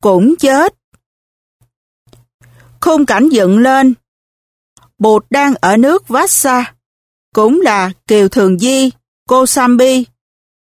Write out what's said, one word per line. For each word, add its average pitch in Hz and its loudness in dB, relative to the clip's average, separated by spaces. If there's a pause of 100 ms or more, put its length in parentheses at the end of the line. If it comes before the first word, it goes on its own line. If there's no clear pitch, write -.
cũng 202 2
chết. 277 0 (2000)
Khung 311 0
cảnh 233 0
dựng 202 0
lên. 262 2 (1040)
Bụt 214 0
đang 277 0
ở 190 0
nước 285 0
Vassa, 254 -4 (600)
cũng 226 0
là 202 -2 (160)
Kiều 208 2
Thường 190 0
Di, 262 -2 (380)
Kosambi. 254 0 (720)